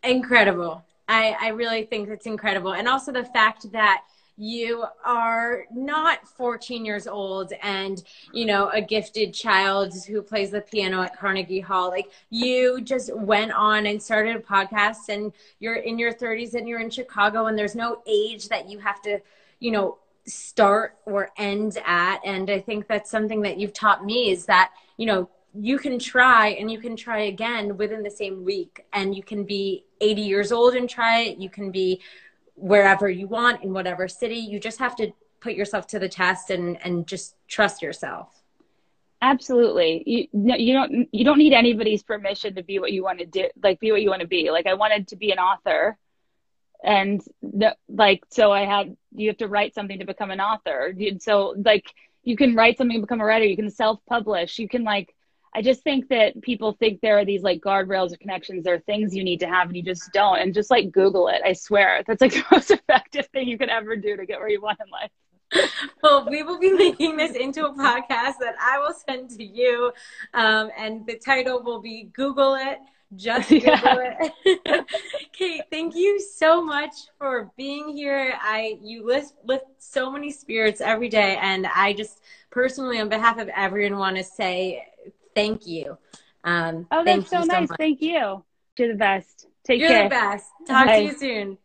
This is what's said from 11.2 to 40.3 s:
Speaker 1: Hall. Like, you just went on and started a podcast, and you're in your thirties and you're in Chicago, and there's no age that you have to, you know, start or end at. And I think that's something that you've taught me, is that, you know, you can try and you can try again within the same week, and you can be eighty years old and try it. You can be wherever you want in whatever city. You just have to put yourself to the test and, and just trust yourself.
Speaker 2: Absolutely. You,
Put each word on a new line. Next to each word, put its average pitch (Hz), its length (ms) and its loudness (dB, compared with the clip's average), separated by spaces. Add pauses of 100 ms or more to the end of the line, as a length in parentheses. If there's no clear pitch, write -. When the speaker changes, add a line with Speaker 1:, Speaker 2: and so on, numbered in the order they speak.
Speaker 1:
Hall. 185 300 -2
Like, 190 220 -8 (180)
you 254 520 0
just 254 340 -6
went 214 360 0
on 214 360 2
and 208 120 -2
started 220 360 -2
a 220 40 -6
podcast, 208 720 -2
and 208 240 -6 (260)
you're 226 180 -6
in 226 200 -6
your 233 160 -2
thirties 233 400 -8
and 233 140 -6
you're 233 120 -8
in 226 120 -8
Chicago, 214 560 -2
and 214 100 -2
there's 208 160 -4
no 233 320 -6
age 214 440 -2
that 190 200 -6
you 208 80 -16
have 202 260 -8
to, 208 140 -4 (420)
you 240 120 -4
know, 208 260 -2 (300)
start 214 800 2
or 196 320 -4
end 208 460 -4
at. 175 400 0
And 190 280 -4
I 196 80 0
think 208 280 -8
that's 208 220 -4
something 214 320 -2
that 190 160 -4
you've 202 160 -6
taught 196 320 2
me, 226 240 0
is 180 160 -2
that, 185 260 6 (260)
you 226 100 -4
know, 190 240 0 (240)
you 226 240 -2
can 262 180 -4
try 247 520 6
and 208 200 -6
you 226 80 -8
can 226 180 -10
try 220 260 -6
again 208 540 -4
within 208 280 -6
the 202 80 -8
same 190 340 -10
week, 190 480 -6
and 196 220 -2
you 196 80 -14
can 202 220 -8
be 196 380 -4 (160)
eighty 214 220 2
years 202 300 0
old 240 240 4
and 247 120 -2
try 226 340 2
it. - 180 -6
You 190 100 -10
can 196 220 -10
be 185 300 -2 (580)
wherever 196 480 4
you 190 200 -4
want 226 360 0
in 196 80 -6
whatever 185 360 -4
city. 226 300 -8
You 208 220 -8
just 220 200 -10
have 247 160 -2
to 214 160 -4 (280)
put 233 140 -8
yourself 196 320 -6
to 214 140 -8
the 185 100 -4
test 180 400 -2
and, 175 340 -4
and 175 220 -4
just - 300 -12 (120)
trust - 360 0
yourself. - 500 -10 (880)
Speaker 2:
Absolutely. 233 840 2
You, 233 260 0